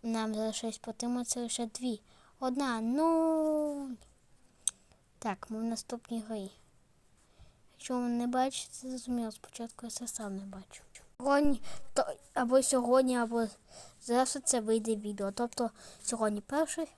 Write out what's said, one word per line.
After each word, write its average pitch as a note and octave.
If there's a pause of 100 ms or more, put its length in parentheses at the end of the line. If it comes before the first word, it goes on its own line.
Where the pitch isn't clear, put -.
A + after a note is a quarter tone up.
Нам A3+
залишилось A3
протриматися B3
лише A#3
дві. A#3 (400)
Одна, B3+
нуль. D4+ (1200)
Так, G3+
ми G#3+
в A3+
наступній A#3
грі. G3+ (1200)
Якщо -
ви B3
не A#3+
бачите, B3+
це -
зрозуміло. A#3+
Спочатку -
я A3+
це A#3+
сам G3+
не G3
бачу. F#3+ (360)
Сьогодні, C#4 (320)
то, D4+ (280)
або B3+
сьогодні, B3+
або A#3 (560)
завтра B3+
це B3
вийде A3
відео. G3+
Тобто A#3+ (320)
сьогодні G#3+
перше D#4 (120)